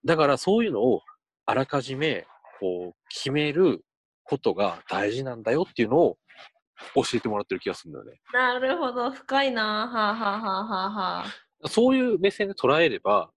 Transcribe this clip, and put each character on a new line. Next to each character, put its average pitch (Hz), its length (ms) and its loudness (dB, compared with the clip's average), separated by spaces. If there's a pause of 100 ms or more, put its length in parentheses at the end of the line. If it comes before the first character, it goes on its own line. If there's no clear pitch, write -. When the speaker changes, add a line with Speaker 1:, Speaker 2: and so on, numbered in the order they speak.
Speaker 1:
だ 165 100 4
か 156 120 4
ら 139 100 2
そ 202 200 2
う 233 60 2
い 214 40 0
う 170 40 -2
の 104 100 0
を 117 200 2 (420)
あ - 80 -2
ら 131 140 0
か 139 160 -2
じ 135 120 -8
め、 135 320 -4 (320)
こ 90 360 -6
う、 - 160 -20
決 - 220 -8
め 151 200 0
る 147 320 2 (400)
こ 139 140 -2
と - 160 0
が 95 340 -2
大 101 240 -2
事 131 120 -6
な 127 120 -8
ん 113 60 -16
だ 113 100 0
よ 165 160 0
っ - 60 -20
て 123 80 0
い - 20 6
う 107 60 -2
の 139 80 4
を 127 180 4 (800)
教 131 80 4 (120)
え 117 60 2
て - 80 -4
も 107 80 -2
ら 104 60 -2
っ - 40 -8
て - 80 -4
る 90 60 -6
気 - 80 -4
が 90 60 -2
す - 100 -16
る 85 60 -18
ん - 20 -14
だ 67 60 -14
よ 53 80 -18
ね。 - 120 -20 (140)
Speaker 2:
な 254 260 2
る 262 200 -2
ほ 262 140 -2
ど、 247 180 -2
深 269 340 -2
い 262 80 0
な。 214 400 -2
は 220 180 0
あ、 214 40 -2
は 208 220 -2
あ、 220 40 -6
は 196 200 -4
あ、 214 40 -4
は 196 220 -4
あ、 208 40 -4
は 185 340 -4 (400)
あ。 151 40 -4
Speaker 1:
そ 240 220 4
う 269 60 4
い 262 40 2
う 240 180 0
目 190 120 2
線 196 180 -4
で 98 60 -8
捉 147 260 2
え 165 80 6
れ 104 100 -2
ば 98 380 0